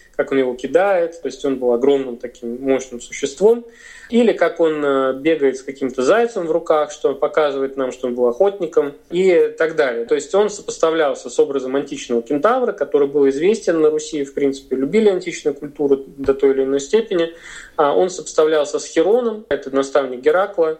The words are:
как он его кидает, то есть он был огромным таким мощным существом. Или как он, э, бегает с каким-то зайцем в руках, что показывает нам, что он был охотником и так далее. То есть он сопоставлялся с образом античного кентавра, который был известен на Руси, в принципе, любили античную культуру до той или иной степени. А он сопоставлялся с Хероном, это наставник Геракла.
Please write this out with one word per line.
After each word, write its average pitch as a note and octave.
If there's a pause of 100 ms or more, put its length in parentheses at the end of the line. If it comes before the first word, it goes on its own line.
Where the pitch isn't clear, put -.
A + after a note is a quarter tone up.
(160)
как -
он C3+
его B2+
кидает, E3+
то -
есть -
он C3+
был B2
огромным C3
таким A#2+
мощным B2+
существом. G#3 (420)
Или A#3
как E3+
он, D#3
э, C3+
бегает C#3
с -
каким-то C3+
зайцем G3+
в D#3
руках, D#3
что C#3
показывает C#3
нам, C3
что -
он B2
был B2
охотником D#3 (160)
и E3+ (100)
так D#3+
далее. B2
То D3+
есть C#3+
он G#3
сопоставлялся D#3+
с -
образом C3+
античного C3+
кентавра, A3+
который C#3+
был C#3
известен E3
на D3+
Руси, D3+
в C#3
принципе, C3+
любили F3
античную F3+
культуру C#3 (120)
до C3+
той C3+
или C3+
иной C3+
степени. F3 (420)
А D3
он F3+
сопоставлялся D#3
с -
Хероном, G#3+
это C#3
наставник C3+
Геракла. D#3+